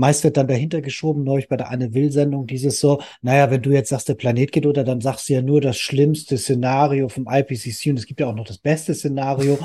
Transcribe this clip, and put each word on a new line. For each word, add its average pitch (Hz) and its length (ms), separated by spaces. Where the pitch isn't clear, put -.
Meist 139 220
wird 156 140
dann 135 100
dahinter 147 340
geschoben, 143 440
neulich 135 240
bei 131 80
der 120 160
Anne 123 200
Will-Sendung, 139 540
dieses 131 320
so, 143 240
naja, 135 300
wenn 127 120
du 139 100
jetzt 135 160
sagst, 131 200
der 135 60
Planet 123 380
geht 147 120
unter, 143 200
dann 123 160
sagst 131 280
du 147 40
ja 127 100
nur 143 180
das 135 160
schlimmste 147 640
Szenario 135 720
vom 127 200
I 135 140
P 135 140
C 117 160
C - 180
und 135 80
es 113 80
gibt - 140
ja 139 80
auch 113 80
noch 110 100
das 98 120
beste 156 360
Szenario 139 720